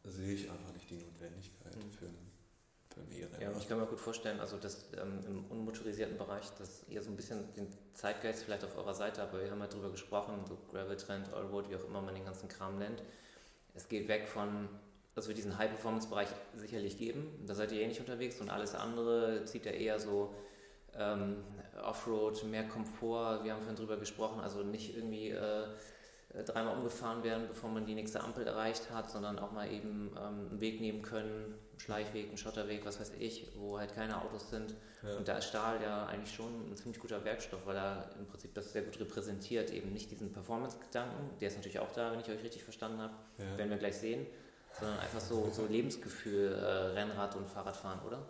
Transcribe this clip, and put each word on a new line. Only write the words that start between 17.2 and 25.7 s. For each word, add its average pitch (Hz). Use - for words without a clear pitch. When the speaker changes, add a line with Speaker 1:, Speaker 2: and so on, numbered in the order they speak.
Speaker 2:
da 101
seid 107
ihr 107
eh 110
nicht 117
unterwegs 123
und 101
alles 104
andere 117
zieht -
ja 104
eher 107
so, 101
ähm, 101
Offroad, 107
mehr 110
Komfort, 113
wir 110
haben 107
vorhin 110
drüber 107
gesprochen, 110
also 101
nicht 107
irgendwie, 110
äh, 107